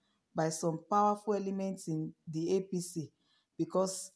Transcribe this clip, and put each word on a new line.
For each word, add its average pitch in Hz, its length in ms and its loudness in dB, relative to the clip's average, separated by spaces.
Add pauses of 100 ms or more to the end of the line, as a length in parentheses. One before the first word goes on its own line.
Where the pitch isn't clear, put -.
(340)
by 160 140 2
some 160 320 0 (100)
powerful 208 440 4
elements 190 560 -2
in 160 240 -2 (120)
the 165 300 0
A 190 60 4
P 190 180 -4
C 160 320 -6 (460)
because 185 580 0